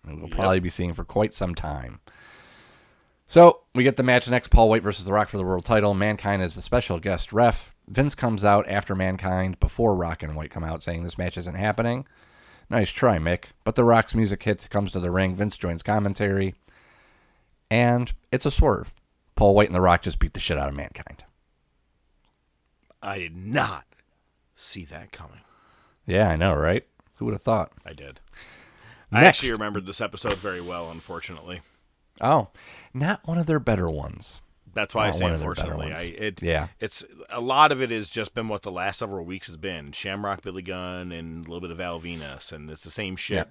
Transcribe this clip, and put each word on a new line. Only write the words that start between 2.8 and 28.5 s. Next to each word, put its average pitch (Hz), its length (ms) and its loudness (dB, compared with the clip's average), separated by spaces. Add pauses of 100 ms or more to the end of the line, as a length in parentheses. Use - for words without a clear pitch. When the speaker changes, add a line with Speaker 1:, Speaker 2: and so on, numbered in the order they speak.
Speaker 1:
So, 170 360 10 (120)
we 127 80 4
get 123 140 4
the 127 80 2
match 123 240 4
next, 123 200 0
Paul 113 200 8
White 110 160 4
versus 95 220 -4
The 98 60 -2
Rock 104 160 2
for 104 100 -6
the 92 60 -2
world 92 200 -2
title. 104 280 2
Mankind 101 480 0
is 90 140 -4
the 85 80 -10
special 107 380 -2
guest 90 320 -4
ref. 117 420 2 (140)
Vince 139 260 0
comes 110 300 0
out 101 240 6
after 101 260 -2
Mankind, 92 640 -2
before 110 380 2
Rock 82 260 -4
and 76 140 -8
White 78 160 -10
come 85 100 -8
out, 80 220 -6
saying, 85 180 -6
"This 87 160 -8
match 90 180 -4
isn't 87 200 -8
happening." 117 500 -2 (640)
Nice 107 220 0
try, 110 260 4
Mick. 85 280 -2 (180)
But 113 100 -2
The - 80 4
Rock's 117 320 4
music 104 300 0
hits, 104 240 -2
comes 101 240 -2
to 92 80 -4
the 87 100 -2
ring. 92 240 2
Vince 101 220 -2
joins 85 260 -6
commentary. 98 720 0 (1160)
And 120 420 2 (180)
it's 127 160 0
a 143 60 0
swerve. - 420 2 (420)
Paul 101 180 6
White 104 140 6
and 87 60 -4
The 90 60 2
Rock 87 220 6
just 82 160 -4
beat 85 160 0
the - 60 -10
shit 78 180 -2
out 69 100 -2
of 71 80 -6
Mankind. - 480 -14 (1800)
Speaker 2:
I 98 160 -8
did 85 180 -12
not 101 480 -4 (720)
see - 320 -12
that 80 260 -18
coming. 82 280 -20 (640)
Speaker 1:
Yeah, 95 240 4
I 80 60 2
know, 87 180 2
right? 78 320 0 (320)
Who 117 60 -8
would 110 100 -4
have 98 80 -8
thought? 110 300 -2 (120)
Speaker 2:
I 80 100 -16
did. 69 260 -20 (880)